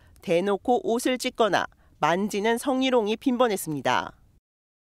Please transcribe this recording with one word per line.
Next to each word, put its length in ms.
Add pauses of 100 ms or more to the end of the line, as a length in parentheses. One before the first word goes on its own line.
(220)
대놓고 600
옷을 340
찢거나 480 (340)
만지는 580
성희롱이 600
빈번했습니다. 920 (800)